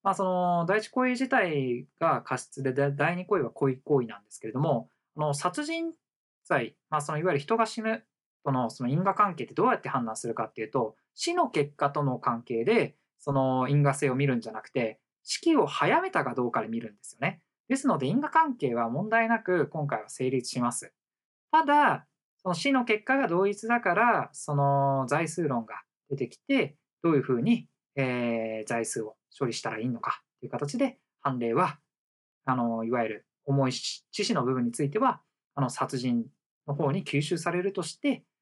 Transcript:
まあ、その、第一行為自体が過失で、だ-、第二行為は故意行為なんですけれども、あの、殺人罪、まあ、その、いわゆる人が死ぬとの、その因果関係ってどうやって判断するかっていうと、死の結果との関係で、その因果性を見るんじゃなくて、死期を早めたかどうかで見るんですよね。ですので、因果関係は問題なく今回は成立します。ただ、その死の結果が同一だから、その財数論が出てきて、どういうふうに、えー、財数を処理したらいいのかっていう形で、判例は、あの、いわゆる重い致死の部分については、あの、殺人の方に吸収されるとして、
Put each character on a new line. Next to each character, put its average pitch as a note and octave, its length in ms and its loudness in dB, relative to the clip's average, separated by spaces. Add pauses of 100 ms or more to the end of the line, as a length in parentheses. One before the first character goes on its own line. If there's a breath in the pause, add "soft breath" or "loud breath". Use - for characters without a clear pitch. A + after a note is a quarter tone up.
ま G3 80 2
あ、 F#3 40 0
そ G3 80 -2
の、 F3+ 440 2
第 G3+ 120 2
一 G#3+ 100 -8
行 B3+ 160 0
為 B3+ 60 2
自 B3+ 160 -2
体 C#3+ 600 0 (120)
が D3 220 2
過 B2+ 160 -4
失 - 240 -12
で、 C3 120 0
だ-、 C#3 180 2
第 D3 240 0
二 F3+ 100 -6
行 G3 120 2
為 C#3+ 60 2
は A#2 60 -2
故 C#3 200 0
意 C3 80 -2
行 C#3 240 2
為 A#2 60 -4
な A2 120 -12
ん - 40 -20
で - 80 -20
す - 80 -18
け A2+ 80 -12
れ A2 60 -10
ど B2+ 60 -4
も、 C#3+ 300 0 (260 soft breath)
あ D3+ 60 -6
の、 D3 120 0
殺 F3 300 -4
人 E4 280 -6 (520)
罪、 C3+ 320 -2 (140)
ま D#3 80 -2
あ、 D3 40 0
そ D#3 120 -6
の、 D3+ 40 -2
い D#3 60 -2
わ F3+ 80 2
ゆ D3 40 2
る C#3 40 2
人 A3+ 180 0
が A#3 80 4
死 A3+ 160 -8
ぬ A3 220 -4 (420)
と C#3 60 0
の、 B2 180 0
そ - 140 -8
の A#2+ 60 -2
因 D#3+ 140 2
果 G3 120 2
関 G3 200 2
係 B2+ 100 -8
っ - 20 -20
て - 60 -20
ど G3 140 2
う B3+ 40 4
や - 60 0
っ - 40 -10
て B2+ 80 -8
判 B2 160 -2
断 A2 100 -6
す - 120 -8
る A2+ 80 -4
か A2+ 100 -2
っ - 80 -16
て A#2 80 -10
い A2 40 -4
う - 40 -14
と、 A2+ 260 -2 (200)
死 - 180 -2
の E4+ 160 2
結 C#3+ 260 -2
果 C#3+ 140 0
と D3 140 -2
の B2+ 160 0
関 A#2 240 -2
係 A#2 200 -2
で、 A#2 320 2 (220)
そ C#3 160 -4
の C3 340 2
因 D3 140 4
果 C#3 120 4
性 C#3+ 160 0
を B2+ 60 0
見 C#3 120 2
る B2+ 80 2
ん A#2 60 -2
じ A2+ 80 -10
ゃ - 20 -10
な A2 100 -10
く - 80 -20
て、 A#2 300 -4 (280)
死 - 120 -6
期 D#4+ 180 4
を D#3 100 4
早 F#3 320 2
め F#4 100 -2
た D3+ 140 0
か B2 100 -4
ど B2 140 0
う A#2 40 -2
か A#2 100 0
で G#2+ 80 -6
見 A2+ 100 -4
る A2+ 140 -10
ん - 20 -20
で - 60 -20
す - 140 -20
よ - 40 -20
ね。 - 220 -4 (260)
で C4 80 0
す C4+ 100 -6
の F#3+ 120 2
で、 C3 100 0
因 A3+ 140 2
果 D4 80 -4
関 D#4+ 260 4
係 B2 200 0
は A#2 140 0
問 F3 200 -4
題 A3+ 180 4
な A3+ 120 2
く F3+ 280 2
今 D#3 180 -4
回 - 160 -2
は - 80 -16
成 C3 220 -2
立 B2+ 180 -2
し B2 120 -4
ま A#2+ 100 0
す。 - 220 -10 (580)
た D#4 140 6
だ、 C#4+ 420 4 (300)
そ F#3+ 120 -6
の E3+ 60 0
死 C#4 160 0
の B3 140 2
結 G#3+ 180 0
果 C4 140 2
が C4 100 2
同 F3 180 2
一 G3+ 220 -2
だ A#3+ 140 2
か F3 120 2
ら、 G#3 380 4
そ - 240 -6
の C#3 540 2
財 D#3 180 2
数 E3+ 180 -2
論 A#2+ 200 0
が - 160 -16 (280)
出 C#3+ 60 -2
て C3 140 -4
き - 80 -20
て、 B3 400 -2 (260)
ど E3 80 4
う D3+ 40 6
い C3+ 40 6
う - 20 2
ふ B2+ 120 0
う A#2+ 80 2
に、 A#3 260 2 (300)
え A#2 680 -2
ー、 - 40 -12
財 A#2 180 -2
数 A2+ 160 -6
を G#2+ 160 -10 (200)
処 C3+ 100 -2
理 A2+ 60 -2
し - 80 -8
た A#2+ 80 -6
ら A2 100 -6
い A2+ 40 -4
い B2+ 60 -2
の A#2 100 -4
か - 220 -4 (160)
っ - 20 -20
て B2 60 -14
い - 40 -12
う - 20 -8
形 C#3+ 260 -4
で、 C4+ 200 -2 (220)
判 B2+ 200 -4
例 A#2 140 0
は、 D#3+ 260 0 (640)
あ C3 100 0
の、 A#2 300 -2
い A#2 60 -2
わ A#2+ 120 0
ゆ A2 60 -2
る G#2 180 -12 (180)
重 C#3 220 2
い B2+ 40 0
致 - 300 -8 (220)
死 A3 100 0
の C3+ 120 0
部 C3 80 2
分 B2+ 100 0
に A#2 80 0
つ - 100 -6
い C#3+ 80 0
て - 80 -4
は、 - 240 0 (340)
あ C#3 60 -2
の、 B2 80 2
殺 C3+ 280 -4
人 A#2+ 280 0 (420)
の D3 60 -4
方 D3 200 0
に - 100 -2
吸 C#3+ 180 0
収 D#3+ 160 -2
さ E3 140 -2
れ F3+ 100 0
る G3 120 -2
と F3 100 -4
し - 140 -10
て、 - 260 -2 (180)